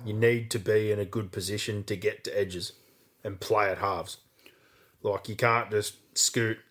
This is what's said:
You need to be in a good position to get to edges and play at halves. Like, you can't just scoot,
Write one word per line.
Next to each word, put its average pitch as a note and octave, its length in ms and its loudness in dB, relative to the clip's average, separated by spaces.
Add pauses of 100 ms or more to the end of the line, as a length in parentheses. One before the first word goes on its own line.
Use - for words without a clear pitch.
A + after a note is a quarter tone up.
You G#2+ 100 -4
need A2+ 360 4
to A#2 80 -2
be G#2+ 320 4
in G#2 80 2
a G2+ 60 0
good F#2+ 260 -4
position G#2 540 -4
to G#2+ 100 -4
get G#2+ 300 -2
to - 120 -4
edges F#2 360 -2 (500)
and G2 160 -8
play G#2 320 2
at F2+ 80 -2
halves. F#2 380 -2 (880)
Like, G2+ 260 -2
you G#2+ 80 -8
can't A#2 340 4
just G#2 260 0 (220)
scoot, A2+ 400 2 (120)